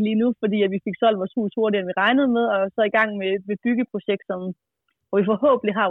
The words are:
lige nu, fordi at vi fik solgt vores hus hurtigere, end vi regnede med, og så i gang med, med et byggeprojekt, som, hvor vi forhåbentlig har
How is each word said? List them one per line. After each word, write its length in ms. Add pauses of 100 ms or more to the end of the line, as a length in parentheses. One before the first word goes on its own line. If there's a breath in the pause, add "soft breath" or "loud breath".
lige 160
nu, 60 (140)
fordi 240
at 80
vi 120
fik 160
solgt 200
vores 160
hus 200
hurtigere, 240
end 100
vi 120
regnede 320
med, 80 (100)
og 60 (160)
så 40 (100)
i 80
gang 120 (100)
med, 100 (160)
med 100
et 100
byggeprojekt, 640
som, 100 (680)
hvor 120
vi 140
forhåbentlig 460
har 100